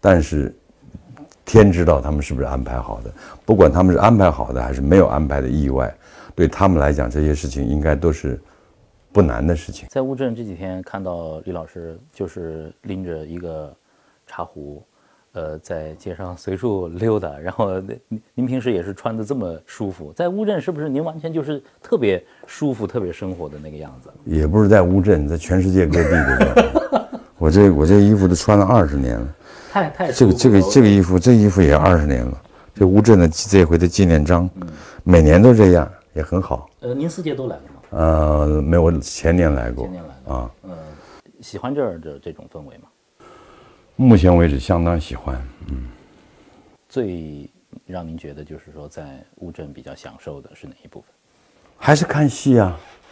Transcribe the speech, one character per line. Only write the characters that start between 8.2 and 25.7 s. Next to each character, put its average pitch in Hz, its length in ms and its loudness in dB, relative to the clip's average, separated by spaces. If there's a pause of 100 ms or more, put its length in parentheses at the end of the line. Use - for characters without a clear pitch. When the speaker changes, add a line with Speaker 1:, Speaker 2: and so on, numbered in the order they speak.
Speaker 1:
不 104 100 2
难 65 240 -2
的 85 100 0
事 - 160 -14
情。 - 160 -20
Speaker 2:
在 135 140 -6
乌 135 120 -6
镇 127 200 -6
这 117 100 -14
几 101 100 -14
天 92 280 -12
看 98 200 -14
到 85 380 -10
李 92 120 -14
老 82 140 -12
师， 82 320 -18 (140)
就 95 160 -10
是 80 420 -14 (120)
拎 95 200 -12
着 82 220 -12
一 82 140 -16
个 78 360 -14 (520)
茶 - 180 -16
壶， 73 380 -20 (500)
呃， 78 260 -14
在 78 360 -14
街 85 200 -16
上 90 220 -14
随 95 180 -10
处 95 340 -6
溜 107 300 -2
达， 76 200 -10
然 82 120 -12
后 95 300 -6
您， 110 420 -14 (120)
您 123 120 -6
平 127 140 -6
时 120 100 -4
也 92 120 -2
是 98 100 -10
穿 110 240 -10
得 110 80 -8
这 127 100 -8
么 90 300 -8
舒 - 260 -10
服， 80 220 -16
在 175 160 -6
乌 202 160 -6
镇 202 160 -4
是 170 100 -8
不 160 80 -8
是 151 80 -8
您 143 160 -6
完 165 160 -10
全 160 140 -12
就 156 100 -6
是 143 200 -10 (200)
特 - 140 -4
别 101 260 -2 (240)
舒 143 280 -6
服、 107 120 -8
特 117 140 -6
别 90 100 -8
生 92 240 -10
活 85 140 -14
的 71 100 -18
那 76 120 -16
个 76 80 -18
样 73 240 -18
子？ - 80 -20 (160)
Speaker 1:
也 78 200 0
不 101 160 2
是 104 60 4
在 101 140 6
乌 92 180 2
镇， 87 260 0
在 80 120 -6
全 92 240 -2
世 95 80 -2